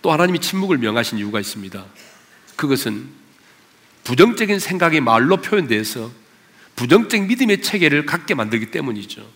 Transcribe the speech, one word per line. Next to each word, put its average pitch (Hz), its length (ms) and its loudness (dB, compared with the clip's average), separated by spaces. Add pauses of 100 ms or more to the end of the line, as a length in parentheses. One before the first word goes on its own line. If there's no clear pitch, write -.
또 170 100 2
하나님이 175 280 2
침묵을 190 380 -2
명하신 113 400 -2
이유가 104 220 -4
있습니다. 98 440 -12 (720)
그것은 131 520 -4 (920)
부정적인 202 560 4
생각이 170 420 0
말로 123 360 4
표현돼서 120 720 -2 (640)
부정적 202 480 4
믿음의 208 400 0
체계를 151 420 2
갖게 170 300 -4
만들기 113 380 -2
때문이죠. 107 520 -8 (120)